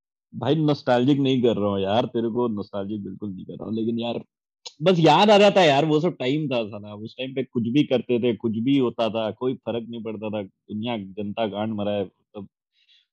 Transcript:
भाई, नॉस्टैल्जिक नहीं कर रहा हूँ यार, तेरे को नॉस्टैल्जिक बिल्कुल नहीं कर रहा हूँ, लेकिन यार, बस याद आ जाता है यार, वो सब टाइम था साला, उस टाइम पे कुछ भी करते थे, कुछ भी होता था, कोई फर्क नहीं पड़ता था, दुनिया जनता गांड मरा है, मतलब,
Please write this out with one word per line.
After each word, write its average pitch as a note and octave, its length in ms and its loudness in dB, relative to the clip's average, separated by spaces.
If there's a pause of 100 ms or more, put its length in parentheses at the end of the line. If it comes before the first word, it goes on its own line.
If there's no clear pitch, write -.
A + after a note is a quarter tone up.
(360)
भाई, A2+ 200 0
नॉस्टैल्जिक C#3 640 2
नहीं C3 220 2
कर A2+ 160 4
रहा G2+ 120 0
हूँ G2+ 120 0
यार, G#2 240 0
तेरे A#2 220 -2
को A#2+ 200 -2
नॉस्टैल्जिक G2+ 560 -6
बिल्कुल G2+ 260 -10
नहीं F#2 160 -12
कर F#2 80 -14
रहा - 120 -12
हूँ, G#2+ 100 -6
लेकिन A2+ 240 -2
यार, A#2 240 -6 (580)
बस F3+ 180 4
याद D#3+ 300 6
आ G#3 80 8
जाता G3+ 240 6
है E3+ 60 6
यार, C#3+ 180 4
वो D3+ 140 4
सब D#3 180 -2
टाइम D3 300 -2
था A#2+ 200 -2
साला, G#2 280 -14
उस G#2+ 220 -14
टाइम C3 180 -8
पे C3 80 -2
कुछ B2 200 -4
भी B2 200 2
करते A#2+ 360 0
थे, A#2+ 160 0
कुछ A2+ 160 -4
भी A#2 260 0
होता A#2 320 0
था, A2 220 -4
कोई B2+ 240 -4
फर्क A2+ 340 -6
नहीं A#2 140 -12
पड़ता G#2+ 260 -8
था, G#2+ 140 -4
दुनिया G#2+ 540 -8
जनता G2+ 500 -6
गांड G#2+ 260 -4
मरा G#2 180 -4
है, G2+ 140 -2
मतलब, - 440 -18 (640)